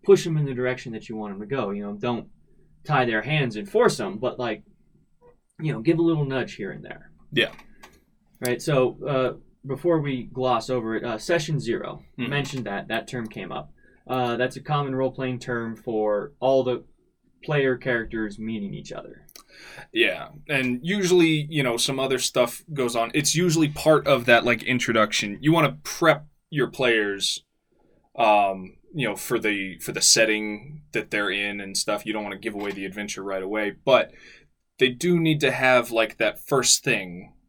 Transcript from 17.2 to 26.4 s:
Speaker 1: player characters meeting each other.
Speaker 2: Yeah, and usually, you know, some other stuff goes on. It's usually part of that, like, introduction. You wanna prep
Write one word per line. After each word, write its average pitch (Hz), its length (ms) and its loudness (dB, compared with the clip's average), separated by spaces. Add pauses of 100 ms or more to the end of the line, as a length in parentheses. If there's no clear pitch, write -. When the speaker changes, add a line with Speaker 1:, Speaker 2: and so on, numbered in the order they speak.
Speaker 1:
player 135 320 0
characters 113 640 -4
meeting 110 360 -6
each - 180 -12
other. - 340 -14 (680)
Speaker 2:
Yeah, 104 360 0 (200)
and 127 340 -2
usually, 170 680 4
you 151 120 0
know, 120 140 2
some 135 240 -2
other 135 180 0
stuff - 440 0 (100)
goes 123 240 -2
on. 113 180 0
It's 147 200 2
usually 160 340 4
part 151 380 4
of 123 200 4
that, 117 180 6
like, 120 180 2
introduction. 110 800 0
You 147 120 4
wanna 156 300 2
prep 156 440 2 (240)